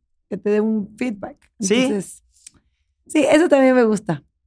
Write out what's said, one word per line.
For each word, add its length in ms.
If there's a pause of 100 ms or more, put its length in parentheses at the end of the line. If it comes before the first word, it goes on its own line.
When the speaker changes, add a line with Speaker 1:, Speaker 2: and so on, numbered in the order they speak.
(300)
Speaker 1:
que 80
te 120
dé 120
un 360
feedback. 400 (220)
Speaker 2:
Sí. 240
Speaker 1:
Entonces, 400 (840)
sí, 220
eso 200
también 260
me 80
gusta. 400 (240)